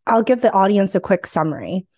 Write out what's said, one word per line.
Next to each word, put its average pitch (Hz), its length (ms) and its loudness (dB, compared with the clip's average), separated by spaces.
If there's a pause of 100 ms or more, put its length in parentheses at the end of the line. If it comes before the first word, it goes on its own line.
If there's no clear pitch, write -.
I'll 226 160 2
give 247 180 0
the 220 120 4
audience 196 420 2
a 190 40 0
quick - 280 -2
summary. 160 580 -4 (120)